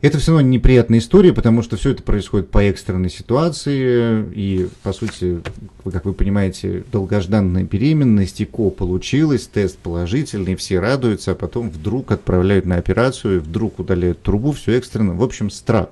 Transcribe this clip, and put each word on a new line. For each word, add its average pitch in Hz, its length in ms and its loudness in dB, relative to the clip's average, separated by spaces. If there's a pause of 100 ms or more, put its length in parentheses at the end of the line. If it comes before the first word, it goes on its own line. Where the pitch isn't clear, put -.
Это 147 160 4
всё 160 140 2
равно 151 160 4
неприятная 120 500 6
история, 170 340 6
потому 113 300 2
что 113 160 -6
всё 139 120 0
это - 120 -4
происходит 104 480 -2
по 104 140 4
экстренной 92 460 -2
ситуации, 127 1200 0
и, 95 340 -2 (140)
по 98 100 -4
сути, 90 480 -4 (440)
вы, 95 80 -8
как 87 120 -4
вы 98 80 -4
понимаете, 95 800 -2
долгожданная 95 720 0
беременность, 113 800 2
эко 117 260 -2
получилось, 117 760 0
тест 98 320 -2
положительный, 92 760 -4
все 90 260 -2
радуются, 113 520 0
а - 20 0
потом 113 360 -6
вдруг 101 420 -4
отправляют 92 540 2
на 87 100 0
операцию, 101 640 0
вдруг 87 380 -6
удаляют 87 440 -2
трубу, 107 300 -2
всё 123 200 -4
экстренно, 110 420 -2
в 87 80 0
общем, 123 260 -4
страх. 98 440 0